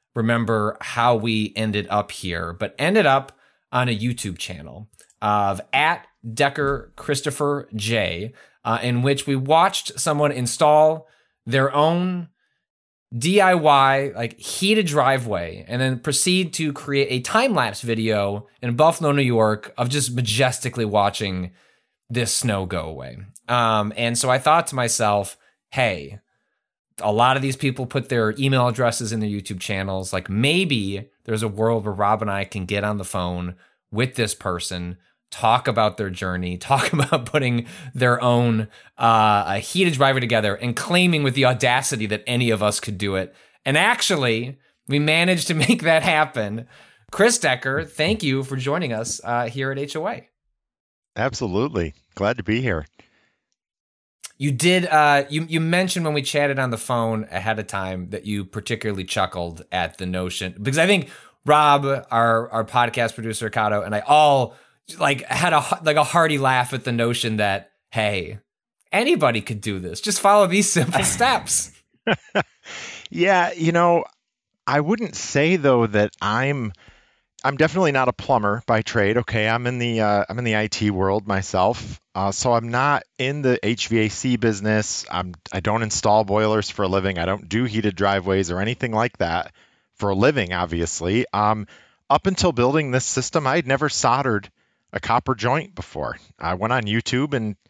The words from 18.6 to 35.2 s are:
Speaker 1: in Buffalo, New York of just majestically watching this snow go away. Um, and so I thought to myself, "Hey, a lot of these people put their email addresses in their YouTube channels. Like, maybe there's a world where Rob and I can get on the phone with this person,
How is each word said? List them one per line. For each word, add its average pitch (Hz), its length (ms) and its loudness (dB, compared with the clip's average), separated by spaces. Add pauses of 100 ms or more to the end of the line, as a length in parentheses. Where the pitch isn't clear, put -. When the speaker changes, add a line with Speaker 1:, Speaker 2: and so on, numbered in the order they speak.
Speaker 1:
in 120 160 -4
Buffalo, 160 340 4
New 143 100 2
York 110 560 2
of 123 120 -2
just 131 260 -2
majestically 123 680 0
watching 98 680 0 (580)
this 120 240 -2
snow 98 320 0
go 85 200 -4
away. 65 320 -12 (320)
Um, 113 480 2
and 117 200 -2
so 127 120 0
I 127 100 4
thought 160 280 4
to - 80 -8
myself, 107 640 0 (340)
"Hey, 98 480 -2 (840)
a 104 100 0
lot 123 240 4
of 135 60 0
these 131 160 -4
people 131 280 -4
put 127 220 -6
their 113 320 0
email 135 280 2
addresses 117 440 -2
in 113 80 -2
their 107 100 -2
YouTube 101 300 -6
channels. 95 540 -6
Like, 92 160 -6
maybe 113 800 0 (160)
there's 110 180 -2
a 110 60 -4
world 110 340 0
where 101 100 -6
Rob 104 280 0
and 104 100 -4
I 98 140 -4
can 95 200 -8
get 101 200 -2
on 104 120 -2
the 98 60 -8
phone 90 520 -4 (360)
with 123 240 -2
this 110 180 -2
person, 87 640 -6 (320)